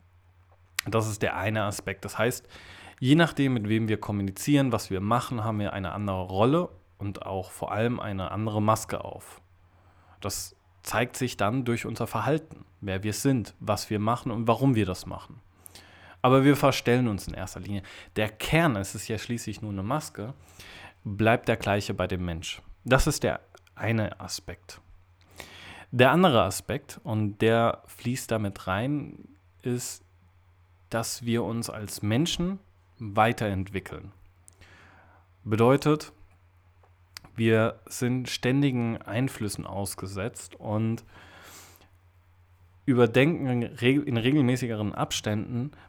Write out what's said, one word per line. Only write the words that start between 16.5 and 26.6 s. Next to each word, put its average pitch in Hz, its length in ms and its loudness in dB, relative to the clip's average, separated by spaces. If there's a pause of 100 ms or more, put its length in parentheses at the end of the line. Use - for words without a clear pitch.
verstellen 127 520 4
uns 101 200 -2
in 87 60 -8
erster - 260 -10
Linie. 98 240 -8 (320)
Der 107 140 0
Kern, 156 460 2
es 98 200 -4
ist - 120 -10
ja 110 100 -2
schließlich 113 440 -6
nur 107 100 -6
eine 98 120 -4
Maske, 127 500 -6 (720)
bleibt 110 420 2
der 113 100 2
gleiche 101 360 0
bei 92 140 -2
dem 92 180 -2
Mensch. 85 360 -8 (220)
Das 131 240 4
ist - 160 -2
der 101 160 0 (360)
eine 110 440 -2
Aspekt. - 600 -14 (1120)
Der 127 200 8
andere 151 320 6
Aspekt, - 600 -6